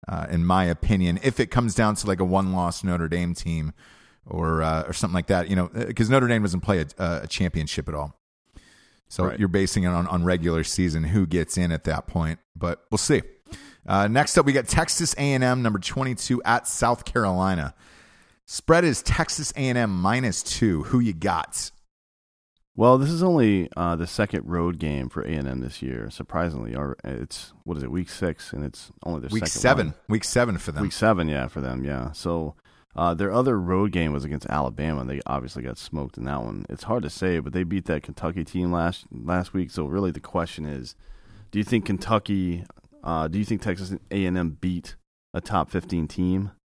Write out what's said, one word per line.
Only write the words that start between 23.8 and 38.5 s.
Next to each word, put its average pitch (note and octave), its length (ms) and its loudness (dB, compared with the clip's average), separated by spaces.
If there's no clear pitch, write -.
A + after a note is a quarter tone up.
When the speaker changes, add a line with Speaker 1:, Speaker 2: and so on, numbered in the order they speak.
Speaker 2:
the E2+ 100 -2
second G2 400 -2
road E2+ 320 0
game C#2+ 300 -2
for D#2 140 -6
A - 80 -6
and D2 180 -2
M C2 120 -4
this B1+ 220 -8
year. A#1+ 280 -6
Surprisingly, C#2+ 640 -4
or C2+ 300 -4
it's, - 480 -10
what E2+ 120 -6
is C#2+ 80 -6
it, B1 80 -8
week F2+ 180 -4
six, - 420 -4
and D2 120 -6
it's - 260 -12
only E2 160 -4
their - 100 -8
Speaker 1:
Week G#2+ 160 -2
Speaker 2:
second - 140 -4
Speaker 1:
seven. B2+ 280 4
Speaker 2:
one. D2+ 60 -6
Speaker 1:
Week G#2+ 160 0
seven A#2+ 340 2
for E2 140 -6
them. D2 100 -2
Speaker 2:
Week G2 100 -2
seven, G2 360 2
yeah, C#2 180 0
for - 140 -8
them, B1+ 240 -4
yeah. C2+ 280 -4
So, E2 420 -4
uh, E2+ 200 2
their F#2+ 180 -2
other B2 260 2
road F#2 340 2
game E2 200 2
was C#2 120 -2
against C#2+ 260 -6
Alabama, C#2+ 500 -2
and B1 80 -6
they C#2 180 -6
obviously B1+ 360 -6
got B1 160 -8
smoked - 400 -8
in A#1 60 -8
that C2+ 180 -4
one. G1+ 260 -8
It's - 160 -12
hard A#2 200 -2
to D2 60 -6
say, F2+ 280 0
but C#2 160 -6
they F#2 80 0
beat F2+ 240 -2
that D#2 160 0
Kentucky E2 420 -6
team F2+ 280 -2